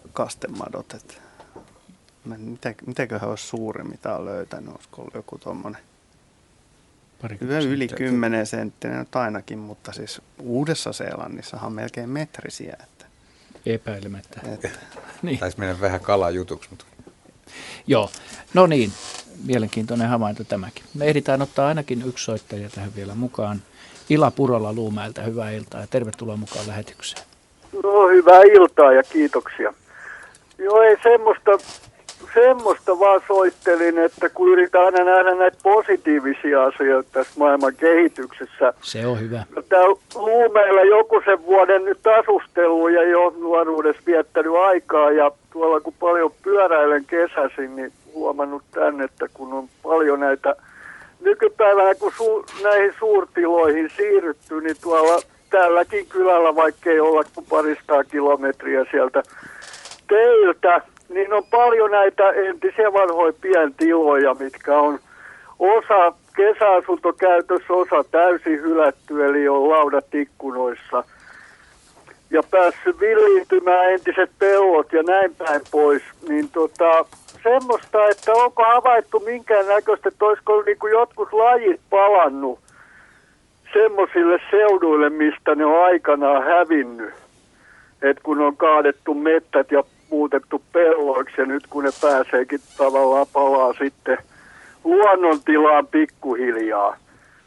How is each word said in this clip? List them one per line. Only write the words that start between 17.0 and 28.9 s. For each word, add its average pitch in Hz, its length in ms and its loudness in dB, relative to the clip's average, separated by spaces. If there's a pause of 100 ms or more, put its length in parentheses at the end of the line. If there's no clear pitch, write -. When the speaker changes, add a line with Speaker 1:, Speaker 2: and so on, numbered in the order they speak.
Speaker 2:
Joo. 113 220 0 (440)
No 180 140 4
niin, 123 240 0 (540)
mielenkiintoinen 113 640 -4
havainto 110 340 -4
tämäkin. 104 400 -12 (100)
Me 147 120 -6
ehditään 143 360 -2
ottaa 139 260 -4
ainakin 143 400 -6
yksi - 180 -12
soittaja 104 440 -12
tähän 101 260 -14
vielä 101 200 -14
mukaan. 107 460 -8 (500)
Ila 151 200 2
Purola 117 420 -4
Luumäeltä, 110 480 -10
hyvää 113 300 -10
iltaa 110 300 -14
ja 104 80 -16
tervetuloa 110 480 -8
mukaan 107 300 -12
lähetykseen. - 560 -16 (600)
Speaker 4:
No, 202 240 4
hyvää 180 340 10
iltaa 180 520 8